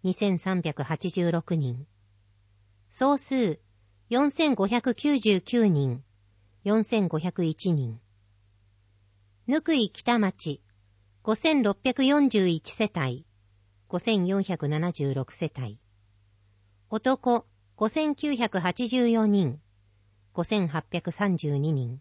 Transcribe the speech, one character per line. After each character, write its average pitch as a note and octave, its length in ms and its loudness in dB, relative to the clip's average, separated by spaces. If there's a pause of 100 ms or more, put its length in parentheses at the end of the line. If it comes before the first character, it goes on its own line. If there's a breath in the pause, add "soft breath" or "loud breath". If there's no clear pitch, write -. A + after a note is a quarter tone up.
二 F#3 100 -2
千 G3 240 0
三 F#3 240 -2
百 D3+ 120 -4
八 D3+ 220 -4
十 F3 360 -2
六 E3 160 0
人。 C3+ 400 -4 (1040)
総 C#4 260 2
数、 A#3+ 420 -2 (500)
四 C#4 200 2
千 D4+ 240 2
五 G3 140 2
百 A#3+ 260 0
九 D4 240 0
十 G3+ 220 2
九 A#3 240 0
人。 C#3 400 2 (600)
四 G#3+ 200 2
千 G#3 240 0
五 D#3 100 -2
百 F3 260 -4
一 E3 280 -2
人。 B2 280 -2 (1500)
ぬ D4 140 0
く D#4+ 140 0
い A3 140 2
北 A#3 300 -2
町、 F#3 420 -4 (640)
五 G#3+ 120 0
千 D#4 260 2
六 G3+ 120 2
百 B3+ 200 -2
四 C#4 360 4
十 G3 200 2
一 E3 140 0
世 - 320 -4
帯。 C3 300 -4 (640)
五 F3+ 100 -4
千 G3+ 260 0
四 G3 180 0
百 E3+ 260 -4
七 D#3+ 220 0
十 C#3 220 -2
六 C3 160 -2
世 - 280 -6
帯。 A2 220 -10 (1120)
男、 A#3+ 560 0 (300)
五 G#3+ 140 0
千 D4+ 260 0
九 D4 220 -2
百 A#3 100 0 (120)
八 F3+ 120 0
十 A#3+ 160 -4
四 A3+ 400 2
人。 F3+ 320 2 (720)
五 E3+ 100 -4
千 F#3+ 260 0
八 D#3 120 -4
百 E3+ 300 -8
三 F#3+ 260 0
十 D3+ 120 -4
二 C#3+ 100 0
人。 C3+ 420 -2